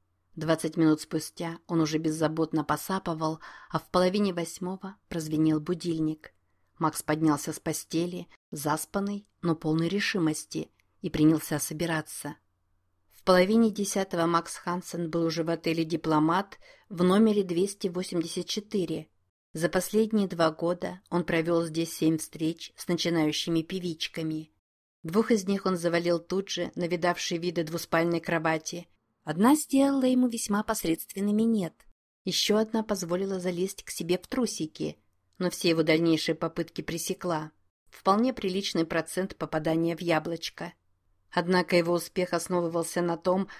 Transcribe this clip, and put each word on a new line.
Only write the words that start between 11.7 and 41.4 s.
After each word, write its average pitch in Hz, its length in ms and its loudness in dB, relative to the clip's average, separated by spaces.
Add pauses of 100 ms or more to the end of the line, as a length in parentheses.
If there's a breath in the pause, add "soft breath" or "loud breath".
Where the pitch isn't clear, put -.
В - 120 -20
половине 196 460 6
десятого 190 560 -2
Макс 170 300 0
Хансен 175 540 -6
был 170 140 0
уже 165 200 0
в 165 80 -2
отеле 165 340 -2
«Дипломат» 160 720 2 (320 soft breath)
в 175 140 0
номере 208 400 6
двести 185 460 -2
восемьдесят 175 580 -4
четыре. 165 600 -4 (460)
За 160 160 0
последние 208 580 2
два 165 220 2
года 180 500 -4 (120)
он 175 140 2
провел 170 380 2
здесь 165 320 -4
семь 160 220 4
встреч - 580 -6
с - 120 -16
начинающими 165 760 0
певичками. 160 880 -6 (520)
Двух 202 260 2
из 202 180 2
них 196 200 0
он 185 100 2
завалил 170 400 2
тут 190 320 -4
же - 240 -4
на 175 140 -2
видавшей 175 500 -2
виды 170 260 -2
двуспальной 165 560 0
кровати. 165 680 -2 (360)
Одна 196 320 4
сделала 277 500 2
ему 254 220 4
весьма 214 360 -2
посредственный 202 720 -2
минет. 220 420 0 (500)
Еще 202 320 2
одна 220 260 0
позволила 190 560 -2
залезть 180 440 -4
к - 60 -16
себе 175 280 -2
в - 100 -12
трусики, 156 680 -4 (400)
но 180 120 0
все 175 200 0
его 165 140 4
дальнейшие 160 520 2
попытки 165 460 -6
пресекла. 160 680 -4 (380)
Вполне 220 440 2
приличный 185 520 -2
процент 165 500 -2
попадания 165 600 0
в 160 60 -10
яблочко. 170 720 -2 (580)
Однако 180 440 2